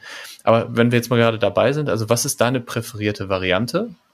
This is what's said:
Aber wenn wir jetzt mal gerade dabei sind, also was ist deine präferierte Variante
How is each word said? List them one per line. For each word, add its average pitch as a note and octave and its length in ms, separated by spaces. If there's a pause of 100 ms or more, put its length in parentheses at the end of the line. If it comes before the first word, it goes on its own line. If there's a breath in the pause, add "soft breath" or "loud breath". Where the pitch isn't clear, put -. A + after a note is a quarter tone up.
(440 loud breath)
Aber A#2 320
wenn A#2+ 160
wir B2 60
jetzt A#2 120
mal B2 60
gerade A#2 220
dabei G#2 340
sind, D3 160
also G#2 200
was A#2+ 160
ist - 160
deine B2 200
präferierte G#2 680
Variante G2 640 (240)